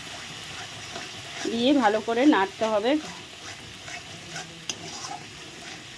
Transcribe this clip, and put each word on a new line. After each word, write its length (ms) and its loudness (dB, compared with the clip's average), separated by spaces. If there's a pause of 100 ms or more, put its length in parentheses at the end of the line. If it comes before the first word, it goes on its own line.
(1500)
দিয়ে 180 6 (120)
ভালো 240 8
করে 160 4 (120)
নাড়তে 380 4
হবে। 200 4 (3000)